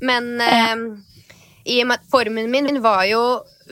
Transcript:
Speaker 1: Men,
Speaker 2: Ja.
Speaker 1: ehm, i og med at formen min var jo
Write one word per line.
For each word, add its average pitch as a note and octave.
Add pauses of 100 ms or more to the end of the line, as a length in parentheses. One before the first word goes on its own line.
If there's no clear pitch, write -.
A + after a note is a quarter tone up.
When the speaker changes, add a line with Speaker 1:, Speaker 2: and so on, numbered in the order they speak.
Speaker 1:
Men, A#3+
Speaker 2:
Ja. A3+
Speaker 1:
ehm, A3+ (640)
i A#3+
og A#3+
med B3
at -
formen A3+
min C#4
var G#3
jo A#3 (300)